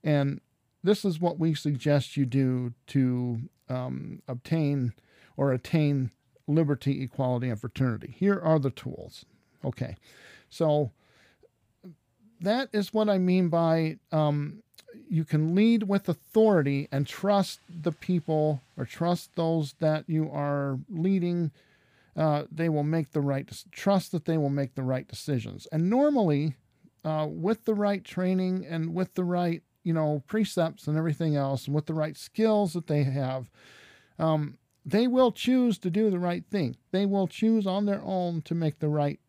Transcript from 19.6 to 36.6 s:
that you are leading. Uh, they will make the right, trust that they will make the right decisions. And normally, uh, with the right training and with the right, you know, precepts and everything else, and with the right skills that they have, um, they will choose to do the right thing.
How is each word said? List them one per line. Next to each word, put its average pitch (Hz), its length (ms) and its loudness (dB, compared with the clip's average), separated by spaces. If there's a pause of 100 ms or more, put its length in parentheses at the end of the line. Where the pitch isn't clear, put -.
that 156 300 0
you 156 220 0
are 143 480 -2 (120)
leading. 175 640 0 (640)
Uh, 151 340 0
they 165 180 -2
will 151 140 0
make 156 300 -2
the 151 80 -2
right, 139 280 -2 (220)
trust 196 420 0
that 170 120 -4
they 165 120 0
will 143 140 0
make 139 240 -4
the 135 80 -6
right 131 240 -4
decisions. 107 640 -6
And 160 180 0
normally, 202 680 2 (480)
uh, 156 260 -2
with 165 340 -2
the 220 100 0
right 202 300 -2
training 185 640 -2
and 165 260 -4
with 180 200 -4
the 185 100 -2
right, 175 380 0 (200)
you 175 100 -2
know, 151 340 0
precepts 196 600 -2
and 151 100 0
everything 160 400 0
else, 139 300 -2
and 139 80 -2
with 151 120 0
the 156 80 -4
right 156 220 -2
skills 214 580 2
that 175 120 -6
they 147 180 2
have, 131 460 -4 (680)
um, 156 400 0 (260)
they 214 220 2
will 254 260 4
choose 247 460 2
to 180 120 -4
do 208 200 2
the 185 80 0
right 175 320 -2
thing. 147 260 -2 (140)